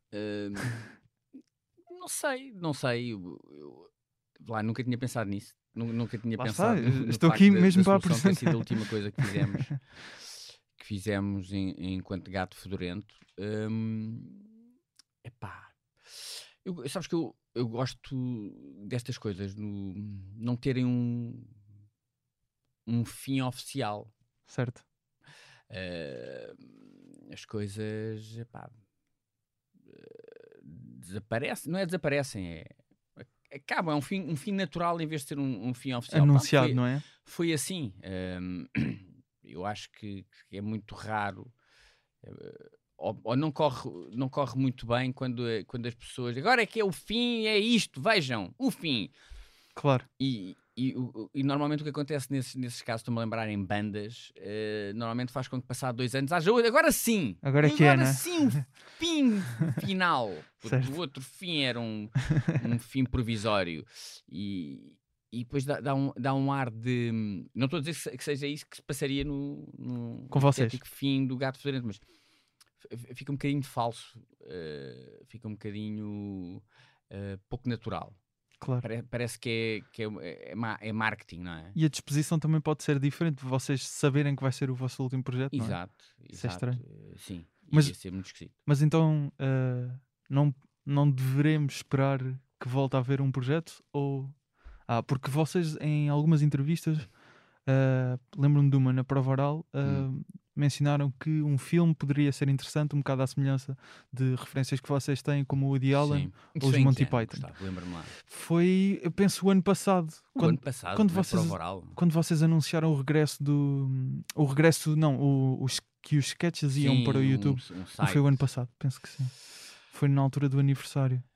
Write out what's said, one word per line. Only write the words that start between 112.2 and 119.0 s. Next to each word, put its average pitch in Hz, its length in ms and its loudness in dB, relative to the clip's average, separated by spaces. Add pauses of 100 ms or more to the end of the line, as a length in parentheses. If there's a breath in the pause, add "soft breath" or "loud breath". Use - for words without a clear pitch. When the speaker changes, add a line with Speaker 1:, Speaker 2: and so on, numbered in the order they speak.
Speaker 2:
anunciaram 160 500 4
o 151 60 4
regresso 147 460 2
do, 139 460 2 (460)
o 151 100 4
regresso, 151 500 4
não, 151 240 4
o, 135 440 4
os, - 160 -2 (220)
que - 160 0
os 135 100 2
sketches 151 500 -2
iam 143 180 4
Speaker 1:
Sim, 127 80 6
Speaker 2:
para 131 140 4
o 135 40 4
Speaker 1:
um, - 20 6
Speaker 2:
YouTube. 135 380 4 (100)
Speaker 1:
um 85 60 -12
Speaker 2:
Não 92 80 -8
foi - 200 -2
o - 20 4
Speaker 1:
site. 95 100 4 (100)
Speaker 2:
ano 139 100 6
passado, 127 320 0 (100)
penso 135 220 -2